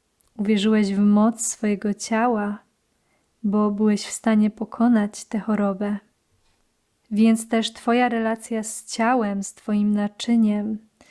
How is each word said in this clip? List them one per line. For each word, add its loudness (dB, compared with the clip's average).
Uwierzyłeś 2
w -2
moc 4
swojego -4
ciała, -2
bo 0
byłeś 0
w -12
stanie 2
pokonać 0
tę -6
chorobę. -2
Więc 2
też -2
twoja 0
relacja -4
z -12
ciałem, -2
z -12
twoim -2
naczyniem 0